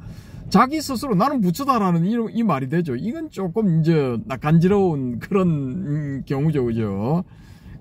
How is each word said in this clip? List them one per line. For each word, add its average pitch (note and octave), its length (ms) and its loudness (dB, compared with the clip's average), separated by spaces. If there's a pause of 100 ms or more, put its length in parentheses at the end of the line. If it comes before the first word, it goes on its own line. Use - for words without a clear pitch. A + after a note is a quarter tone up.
(500)
자기 B3+ 300 4
스스로 C4+ 360 -2
"나는 B3+ 260 2
부처다"라는 F#3 640 2
이, A3 100 0 (180)
이 A#3 100 0
말이 C3+ 260 0
되죠. D#3+ 260 -2
이건 C4+ 340 -6
조금 F#3 520 0
이제 D3 440 2
낯간지러운 D#3 920 2
그런, F#3 300 0
음, C#3+ 760 -4
경우죠. D3 400 0
그죠? A2+ 580 -2 (580)